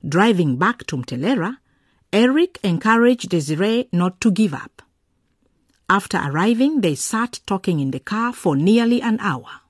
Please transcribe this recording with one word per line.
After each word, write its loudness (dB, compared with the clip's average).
Driving 2
back -2
to -6
Mtelera, -4
Eric 2
encouraged 2
Desiree -2
not 0
to 4
give 2
up. -14
After 0
arriving, 0
they 2
sat -6
talking -2
in -2
the -8
car -4
for 0
nearly 4
an 0
hour. -6